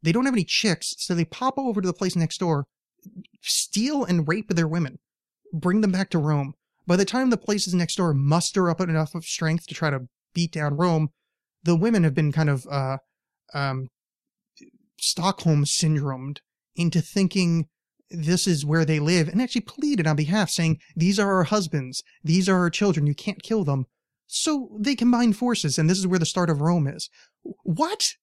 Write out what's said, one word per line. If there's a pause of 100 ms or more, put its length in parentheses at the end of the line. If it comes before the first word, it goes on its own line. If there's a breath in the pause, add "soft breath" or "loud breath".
They
don't
have
any
chicks,
so
they
pop
over
to
the
place
next
door, (760)
steal
and
rape
their
women, (520)
bring
them
back
to
Rome. (340)
By
the
time
the
places
next
door
muster
up
enough
of
strength
to
try
to (260)
beat
down
Rome, (540)
the
women
have
been
kind
of,
uh, (540)
um, (1120)
Stockholm
syndromed (360)
into
thinking (400)
this
is
where
they
live,
and
actually
pleaded
on
behalf,
saying, (140 soft breath)
"These
are
our
husbands, (180 soft breath)
these
are
our
children,
you
can't
kill
them." (420)
So
they
combine
forces,
and
this
is
where
the
start
of
Rome
is. (540 soft breath)
What?